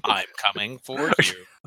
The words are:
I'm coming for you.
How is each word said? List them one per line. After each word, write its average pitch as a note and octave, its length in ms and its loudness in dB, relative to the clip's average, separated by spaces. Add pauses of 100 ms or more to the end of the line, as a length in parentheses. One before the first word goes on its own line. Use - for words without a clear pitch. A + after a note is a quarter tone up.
I'm F#2+ 240 0 (100)
coming A2 420 -2
for C#3 400 -2
you. F#2 260 2 (220)